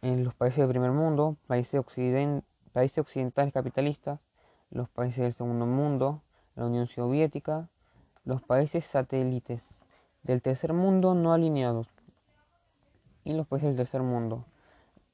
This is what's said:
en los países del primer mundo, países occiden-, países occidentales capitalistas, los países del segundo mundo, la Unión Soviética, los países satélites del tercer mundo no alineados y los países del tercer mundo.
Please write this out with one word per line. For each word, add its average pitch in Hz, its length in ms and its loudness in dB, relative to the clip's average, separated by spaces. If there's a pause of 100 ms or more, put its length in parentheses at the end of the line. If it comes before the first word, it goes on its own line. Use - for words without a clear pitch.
en 127 220 0
los 123 120 -2
países 127 240 0
del 135 100 4
primer 127 220 0
mundo, 151 440 2 (120)
países 123 340 0
occiden-, 135 640 -2 (300)
países 127 260 0
occidentales 135 520 -2
capitalistas, 143 680 -4 (500)
los 123 200 -6
países 123 340 -4
del 123 100 0
segundo 120 320 -2
mundo, 139 560 0 (340)
la 120 120 -4
Unión 120 200 0
Soviética, 147 800 -2 (560)
los 131 200 -4
países 151 420 0
satélites 127 920 -2 (460)
del 127 220 0
tercer 135 280 -2
mundo 185 440 4
no 165 180 4
alineados 135 540 2 (1400)
y 147 100 -4
los 156 140 -2
países 143 220 -2
del 131 80 0
tercer 127 260 -2
mundo. 120 420 -2 (680)